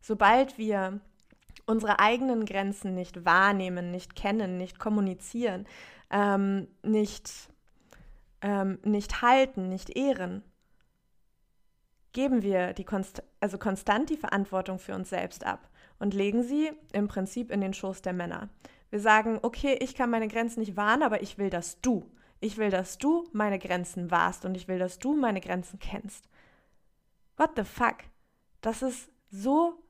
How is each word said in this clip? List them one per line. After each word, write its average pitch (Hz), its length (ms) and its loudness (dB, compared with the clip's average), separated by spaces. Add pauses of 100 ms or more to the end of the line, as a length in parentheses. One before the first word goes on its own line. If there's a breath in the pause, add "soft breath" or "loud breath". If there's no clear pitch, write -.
Sobald 220 560 4
wir 202 440 -2 (640)
unsere 220 340 2
eigenen 233 460 4
Grenzen 196 500 -4
nicht 175 300 -6
wahrnehmen, 180 640 4
nicht 180 240 -10
kennen, 202 420 -2
nicht 180 220 -8
kommunizieren, 208 880 -2 (420 loud breath)
ähm, 196 580 2 (160)
nicht, - 680 -2 (920 soft breath)
ähm, 196 420 0
nicht 208 380 0
halten, 254 460 4
nicht 185 220 -6
ehren, 202 520 0 (1700)
geben 254 300 2
wir 185 280 2
die 185 140 -10
konst-, - 380 -4 (180)
also 202 160 -2
konstant 208 520 0
die 311 80 -2
Verantwortung 190 640 -2
für 196 160 -10
uns 185 140 -8
selbst 180 360 -6
ab - 240 -6 (300 soft breath)
und 202 140 -2
legen 202 300 0
sie 294 280 -2 (220)
im 202 140 0
Prinzip 202 440 -6
in 202 100 0
den 190 120 -2
Schoß 190 280 -8
der 180 120 -4
Männer. 175 360 -6 (400 loud breath)
Wir 208 100 -2
sagen, 220 420 6
okay, 254 400 0
ich 254 140 -6
kann 247 140 0
meine 226 180 0
Grenzen 226 340 -2
nicht 202 160 -4
wahren, 220 260 4
aber 214 180 2
ich - 160 -12
will, 202 120 0
dass - 320 -6
du, 233 280 0 (300 soft breath)
ich 214 180 -4
will, 214 120 2
dass 185 280 -2
du 330 360 2
meine 208 260 0
Grenzen 180 520 -4
wahrst 175 340 2
und 185 100 -4
ich 180 120 -12
will, 185 120 -2
dass 185 180 -4
du 277 160 -2
meine 226 280 0
Grenzen 185 380 -6
kennst. - 500 -10 (1080 soft breath)
What 311 180 4
the 214 80 -2
fuck? 233 340 -2 (640)
Das 226 200 -4
ist 254 280 -6 (200)
so 294 600 0